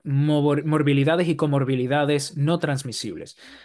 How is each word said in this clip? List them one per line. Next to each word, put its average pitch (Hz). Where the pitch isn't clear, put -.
mor-, 147
morbilidades 151
y 175
comorbilidades 139
no 156
transmisibles. 127